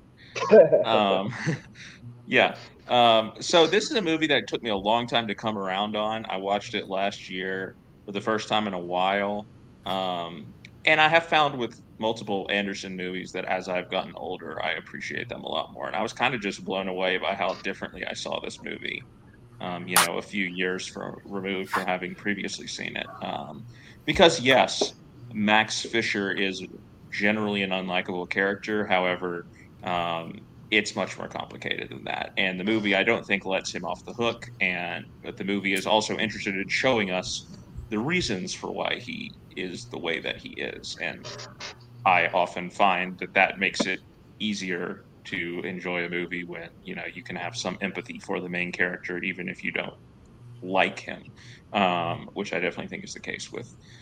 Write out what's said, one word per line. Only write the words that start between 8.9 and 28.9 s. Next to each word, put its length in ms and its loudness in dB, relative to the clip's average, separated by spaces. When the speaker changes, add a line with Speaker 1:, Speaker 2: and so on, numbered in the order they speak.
Speaker 2:
Um, 600 -4
and 160 6
I 80 8
have 180 4
found 320 2
with 240 -4
multiple 520 -2
Anderson 460 -2
movies 360 -6
that 120 -4
as 240 -6
I've 220 -4
gotten 260 -2
older, 480 -8
I 80 -2
appreciate 560 -8
them 160 -10
a 40 -6
lot 240 -4
more. 140 -8
And 80 -6
I 80 0
was 120 -4
kinda 240 0
just 260 -4
blown 240 -2
away 300 0
by 160 -2
how 200 0
differently 520 -8
I 80 -6
saw 260 -4
this 220 -10
movie, 420 -8
um, 260 -6
you 100 -2
know, 100 -4
a 60 -2
few 240 -4
years 400 -2
from, 400 -10
removed 420 -4
from 180 -2
having 280 -4
previously 520 -4
seen 300 -8
it. 100 -6
Um, 440 -8
because, 340 8
yes, 540 4
Max 480 4
Fisher 500 0
is 320 -2
generally 500 2
an 80 0
unlikable 580 -2
character. 580 0
However, 580 0